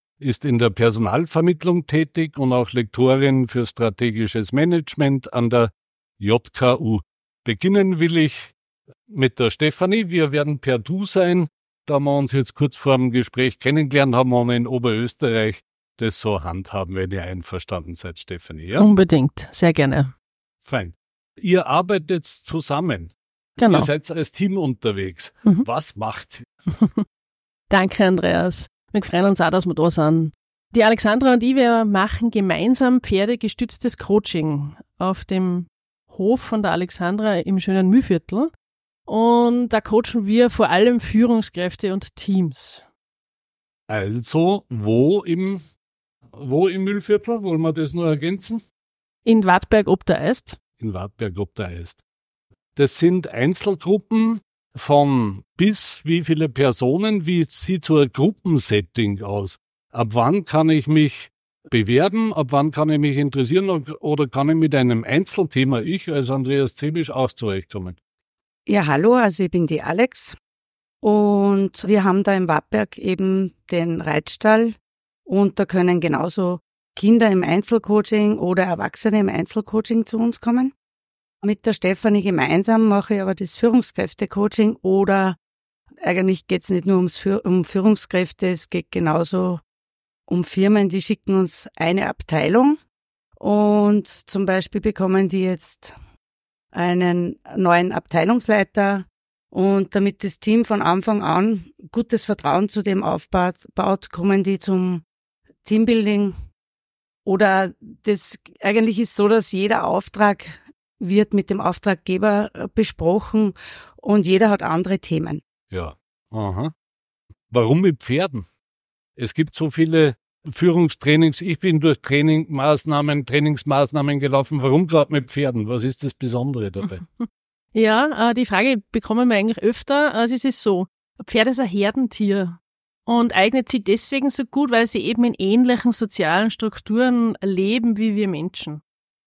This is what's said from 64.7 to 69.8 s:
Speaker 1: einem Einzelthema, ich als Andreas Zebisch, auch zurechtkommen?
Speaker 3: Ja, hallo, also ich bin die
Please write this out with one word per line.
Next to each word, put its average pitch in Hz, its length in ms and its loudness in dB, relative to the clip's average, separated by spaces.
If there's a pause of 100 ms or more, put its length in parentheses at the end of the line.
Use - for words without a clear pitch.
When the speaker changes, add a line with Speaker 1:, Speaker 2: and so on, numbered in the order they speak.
Speaker 1:
einem 120 300 2
Einzelthema, 135 760 0
ich 170 300 -6
als 139 180 -2
Andreas 135 460 -2
Zebisch, 156 360 -6
auch 131 220 -2
zurechtkommen? 95 640 -8 (720)
Speaker 3:
Ja, 202 180 0
hallo, 160 280 2
also 208 300 2
ich 175 80 -4
bin 170 160 0
die 156 120 -4